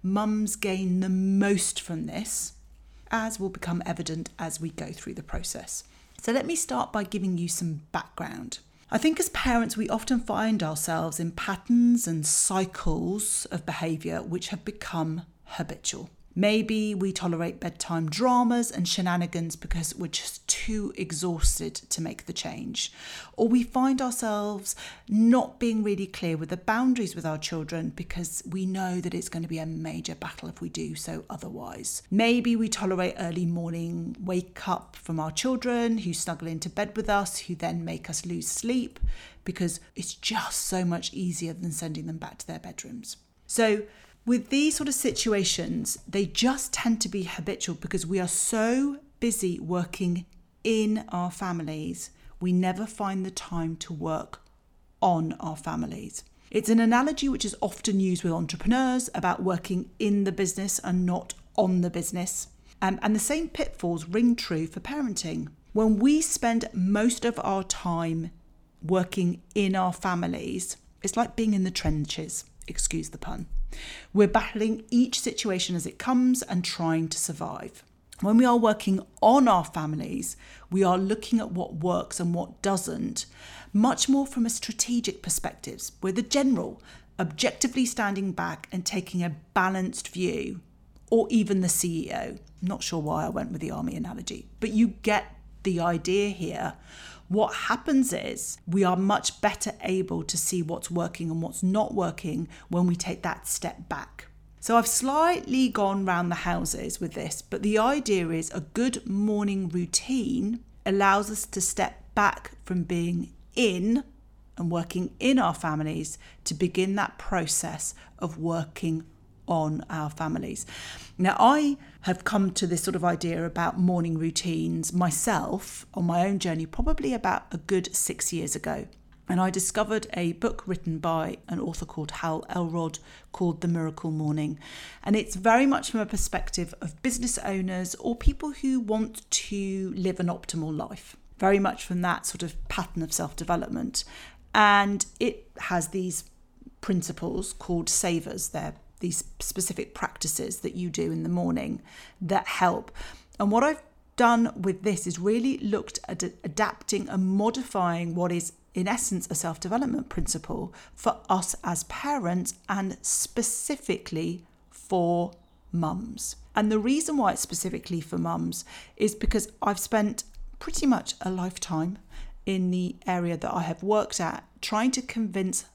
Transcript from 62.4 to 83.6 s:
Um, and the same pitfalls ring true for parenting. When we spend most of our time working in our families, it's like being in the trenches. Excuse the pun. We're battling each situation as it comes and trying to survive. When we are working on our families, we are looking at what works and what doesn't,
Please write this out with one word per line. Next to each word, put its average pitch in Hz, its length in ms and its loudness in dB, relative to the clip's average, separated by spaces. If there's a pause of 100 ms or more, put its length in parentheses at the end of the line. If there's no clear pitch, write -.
Um, 190 220 2
and 214 140 4
the - 20 4
same 311 300 0
pitfalls 170 560 -4
ring 233 320 4
true 160 320 -2
for 156 100 -10
parenting. 175 720 -4 (240)
When 214 260 6
we 285 220 8
spend 233 520 0
most 202 520 4
of 233 180 0
our 190 220 0
time 165 640 -2 (500)
working 180 640 2 (140)
in 196 180 4
our 185 180 2
families, 175 840 -4 (260)
it's 196 140 -2
like 233 180 0
being 220 200 2
in 190 100 2
the 185 80 -2
trenches. 156 720 -2 (240)
Excuse - 420 0
the - 80 -14
pun. - 280 -6 (680)
We're 202 160 8
battling 220 640 2
each 247 280 4
situation 185 560 0
as 165 120 -2
it - 120 -10
comes 254 440 4
and 180 200 0
trying 165 460 0
to - 100 -4
survive. - 640 -6 (380)
When 208 160 6
we 240 80 10
are 240 120 8
working 214 440 4 (220)
on 254 260 10
our 180 160 6
families, - 720 -6 (340)
we 190 140 4
are 180 140 6
looking 208 420 2
at - 120 -6
what 180 240 -4
works 175 440 0
and 170 140 2
what 175 260 -4
doesn't, - 640 -2 (480)